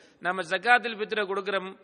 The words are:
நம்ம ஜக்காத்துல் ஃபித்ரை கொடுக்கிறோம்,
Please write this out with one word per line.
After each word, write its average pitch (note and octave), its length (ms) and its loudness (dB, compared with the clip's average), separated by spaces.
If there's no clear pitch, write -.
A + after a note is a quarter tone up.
நம்ம F#3 220 -2
ஜக்காத்துல் G#3+ 540 2
ஃபித்ரை G#3 300 -2
கொடுக்கிறோம், F#3+ 580 -4